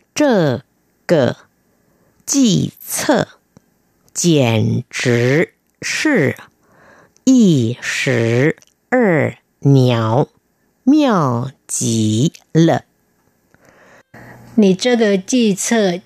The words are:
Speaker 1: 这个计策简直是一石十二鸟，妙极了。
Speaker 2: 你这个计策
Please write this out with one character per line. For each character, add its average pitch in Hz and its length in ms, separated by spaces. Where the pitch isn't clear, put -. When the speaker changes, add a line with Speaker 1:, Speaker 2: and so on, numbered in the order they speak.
Speaker 1:
这 185 480
个 139 300
计 226 460
策 - 440
简 117 800
直 127 640
是 226 560
一 170 560
石 120 760
十 254 60
二 156 320
鸟， 123 680
妙 160 680
极 113 680
了。 160 300
Speaker 2:
你 196 200
这 247 220
个 208 220
计 220 360
策 196 520